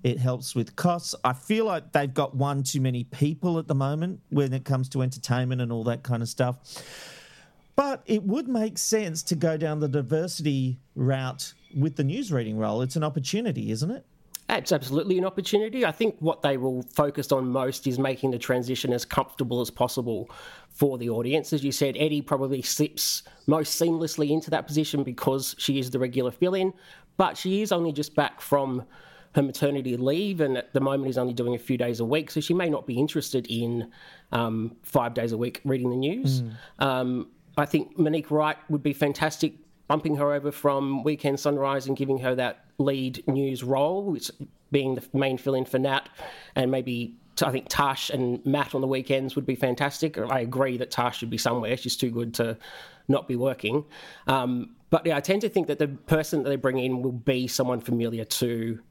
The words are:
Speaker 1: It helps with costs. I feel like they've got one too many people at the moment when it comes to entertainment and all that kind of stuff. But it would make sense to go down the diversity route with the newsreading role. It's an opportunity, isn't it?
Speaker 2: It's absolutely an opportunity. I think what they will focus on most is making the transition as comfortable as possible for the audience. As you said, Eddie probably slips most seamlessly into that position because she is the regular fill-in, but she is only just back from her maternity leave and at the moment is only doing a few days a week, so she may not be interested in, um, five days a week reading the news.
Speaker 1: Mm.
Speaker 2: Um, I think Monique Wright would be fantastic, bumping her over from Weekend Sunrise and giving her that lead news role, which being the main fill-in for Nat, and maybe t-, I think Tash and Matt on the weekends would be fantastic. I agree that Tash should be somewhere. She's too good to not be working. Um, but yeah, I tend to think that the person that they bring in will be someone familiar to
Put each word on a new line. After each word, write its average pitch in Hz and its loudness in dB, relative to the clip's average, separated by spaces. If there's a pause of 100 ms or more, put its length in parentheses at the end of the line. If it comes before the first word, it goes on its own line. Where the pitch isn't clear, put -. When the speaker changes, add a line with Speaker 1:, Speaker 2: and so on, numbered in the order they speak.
Speaker 1:
It 123 2
helps 127 -2
with 117 -2
costs. 175 2 (120)
I 127 4
feel 214 0
like 175 -2
they've 143 2
got 139 0
one 139 0
too 135 -2
many 123 0
people 165 0
at - -8
the 147 0
moment 151 -2
when 139 2
it 131 -4
comes 131 0
to 131 -2
entertainment 127 0
and 117 -2
all 113 -2
that 120 0
kind 117 -2
of 117 -6
stuff. - -4 (960)
But 277 0
it 214 0
would 233 0
make 220 -2
sense 190 -2
to 175 -2
go 160 0
down 151 -2
the 147 0
diversity 143 0 (160)
route 131 -2 (220)
with 147 0
the 151 2
newsreading 139 -2
role. 110 0
It's 131 -4
an 156 0
opportunity, 143 -2
isn't 123 -2
it? 269 -8 (420)
Speaker 2:
It's - 0
absolutely 151 2
an 185 2
opportunity. 208 0
I 160 2
think 226 0
what 160 0
they 139 2
will 127 -2
focus 143 0
on 131 2
most 131 -2
is 127 2
making 135 2
the 120 -2
transition 123 0
as 123 0
comfortable 123 -2
as 117 -2
possible 120 -2 (400)
for 139 2
the 120 -2
audience. 123 0
As 143 0
you 135 0
said, 139 0
Eddie 151 2
probably 135 -2
slips - -2 (240)
most 156 2
seamlessly 160 2
into 156 0
that 156 0
position 147 0
because 131 -2
she 139 0
is 127 -4
the 131 -2
regular 123 0
fill-in, 185 2 (440)
but - 4
she 190 0
is 208 0
only 170 2
just 147 -6
back - 2
from 135 0 (500)
her 147 6
maternity 135 0
leave 165 0
and 135 2
at - -6
the 143 4
moment 139 2
is 123 -2
only 127 0
doing 120 0
a 117 -6
few 127 0
days 120 0
a 117 0
week, 147 0
so 160 -2
she 151 0
may 175 2
not - 0
be 120 -2
interested 139 0
in, 117 -2 (400)
um, 113 -2
five 120 2
days 117 0
a 107 -2
week 120 -2
reading 131 0
the 123 -2
news. 139 0
Speaker 1:
Mm. 113 -6 (280)
Speaker 2:
Um, 127 0 (300)
I 147 2
think - -2
Monique 156 2
Wright 151 2 (120)
would 143 0
be 143 2
fantastic, 151 0 (340)
bumping 151 0
her 147 2
over 143 -2
from 139 0
Weekend 143 0
Sunrise 139 0
and 135 0
giving 135 0
her 127 0
that 123 -2 (140)
lead 135 0
news 135 0
role, 147 2
which - -4 (420)
being 135 2
the 120 -6 (100)
main 135 2
fill-in 131 0
for 131 0
Nat, 135 0 (480)
and 131 2
maybe 127 -2 (220)
t-, - 2
I 135 0
think 131 -4
Tash 139 0
and 123 -2
Matt 139 2
on 135 2
the 135 0
weekends 135 0
would 131 -2
be 131 0
fantastic. 139 0
I 123 0
agree 127 0
that 123 -4
Tash 120 0
should 117 -6
be 117 -4
somewhere. 120 0
She's - -4
too 127 0
good 117 -4
to 117 0 (500)
not 139 2
be 123 0
working. 131 0 (420)
Um, 127 0 (140)
but 165 4
yeah, 160 4
I 143 0
tend 196 2
to 226 0
think 180 2
that 143 -2
the 147 4
person 151 0
that 139 0
they 139 2
bring 131 2
in 127 0
will 127 0
be 127 0
someone 123 0
familiar 117 -2
to 117 -2 (120)